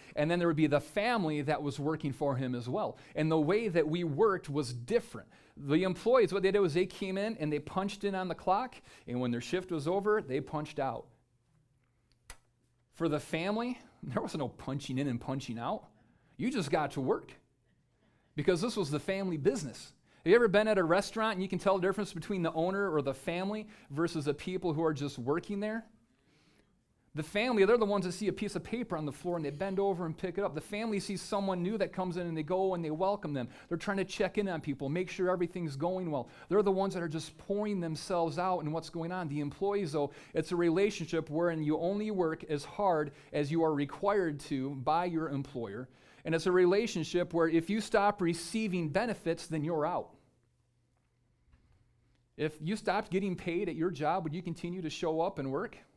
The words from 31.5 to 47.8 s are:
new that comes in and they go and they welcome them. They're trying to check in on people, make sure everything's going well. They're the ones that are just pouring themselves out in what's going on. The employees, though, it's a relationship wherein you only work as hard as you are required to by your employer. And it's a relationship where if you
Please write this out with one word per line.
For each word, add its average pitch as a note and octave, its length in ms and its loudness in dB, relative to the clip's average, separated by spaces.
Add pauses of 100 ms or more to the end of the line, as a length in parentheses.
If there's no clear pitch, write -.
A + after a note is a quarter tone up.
new G#3 160 0
that F3 140 0
comes F#3 240 -2
in F3+ 100 -4
and E3 100 -4
they D#3 60 -2
go F#3 320 0
and E3+ 100 -4
they D3+ 60 -2
welcome F3+ 440 -2
them. B2 140 -2 (200)
They're E3+ 100 -2
trying A3 200 -2
to F#3+ 60 0
check - 320 -2
in G3+ 120 0
on E3 120 -4
people, C#3 280 -4
make F3+ 200 -2
sure F#3 220 0
everything's F3 460 -2
going F3 340 -2
well. C3+ 180 -4 (200)
They're G3 120 4
the G3 120 4
ones F#3+ 220 2
that F3 100 -2
are E3 40 -2
just D#3 300 -6
pouring G#3 400 -2
themselves E3 580 -2
out F3+ 220 0
in D3+ 140 -4
what's D#3+ 180 -6
going E3+ 220 -6
on. F3+ 160 -4
The C#3+ 100 -2
employees, F#3 540 -2
though, C#3+ 180 0 (240)
it's D#3 160 -2
a F3+ 60 -2
relationship E3+ 720 2
wherein D#3+ 320 2
you D3+ 160 2
only G3+ 320 0
work E3 340 0
as D3 200 -4
hard D#3+ 480 2 (200)
as D3 200 0
you E3 100 4
are D#3+ 100 4
required D#3 680 0
to C3+ 340 -4
by D3+ 300 0
your D#3+ 240 -2
employer. B2+ 600 -6 (360)
And D#3+ 100 -2
it's E3 120 2
a F3+ 60 4
relationship F3+ 800 4
where E3 160 4
if E3 220 2
you G#3+ 100 0